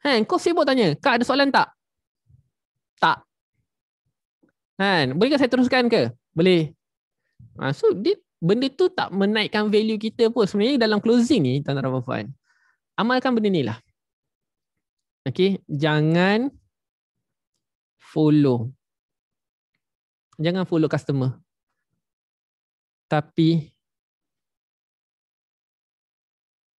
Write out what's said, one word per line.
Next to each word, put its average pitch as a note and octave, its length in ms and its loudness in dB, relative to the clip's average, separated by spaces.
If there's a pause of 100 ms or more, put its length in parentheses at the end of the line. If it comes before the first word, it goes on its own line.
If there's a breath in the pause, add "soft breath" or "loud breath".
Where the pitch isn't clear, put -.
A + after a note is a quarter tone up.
Kan, A#3+ 160 2
kau E4+ 160 -2
sibuk E4+ 240 0
tanya, B3+ 400 2
"Kak, B3 160 0
ada A#3+ 80 0
soalan C#4 240 0
tak?" G#3 160 2 (1400)
"Tak." - 240 -2 (1500)
Kan, E3 400 0
"Boleh C4 160 2
ke - 80 2
saya B3 80 0
teruskan B3 400 2
ke?" C3+ 240 0 (160)
"Boleh." E3+ 400 2 (880)
Ha, C3+ 160 -4
so, A4 160 0
dia, D4+ 240 -2 (240)
benda A#3+ 320 0
tu F#4 160 0
tak - 240 -4
menaikkan G#3 560 0
value G#3+ 320 0
kita A3 320 -2
pun. A#3 160 0
Sebenarnya A3+ 320 0
dalam G#3+ 240 0
closing A#3+ 400 2
ni, B2+ 160 0
tuan-tuan C#3 240 -6
dan C3 80 -4
puan-puan, B2 340 -6 (680)
amalkan B3 400 -2
benda G#3+ 160 0
ni D#3 160 0
lah. A2+ 160 -8 (1400)
Okey, F#3 400 0
jangan D#3+ 880 0 (1400)
follow. C#3+ 720 0 (1700)
Jangan F3 300 -2
follow D#3+ 180 0
customer. C#3 480 -4 (1800)
Tapi D#3+ 640 -2 (3000)